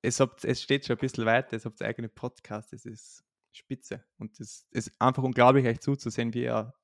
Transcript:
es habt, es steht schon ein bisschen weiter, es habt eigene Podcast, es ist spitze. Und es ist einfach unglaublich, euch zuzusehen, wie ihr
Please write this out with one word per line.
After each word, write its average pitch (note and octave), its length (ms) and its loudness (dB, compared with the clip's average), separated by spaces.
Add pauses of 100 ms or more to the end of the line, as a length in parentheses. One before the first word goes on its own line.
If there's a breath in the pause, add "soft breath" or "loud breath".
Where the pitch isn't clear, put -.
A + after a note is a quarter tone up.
es - 180 -2
habt, - 240 0
es - 180 -2
steht C#3 240 -2
schon A#2+ 120 -2
ein - 20 -20
bisschen A#2+ 260 -4
weiter, A#2 300 2
es A2 80 -8
habt - 180 -10
eigene A2 280 -6
Podcast, - 640 -12
es A2+ 120 -20
ist - 380 -20 (300)
spitze. - 500 -14 (140)
Und A2 240 -16
es - 300 -18
ist - 280 -6
einfach B2+ 240 2
unglaublich, B2+ 420 6
euch A#2 140 0
zuzusehen, A#2 540 -4
wie A#2+ 100 -2
ihr A#2 300 -2 (100)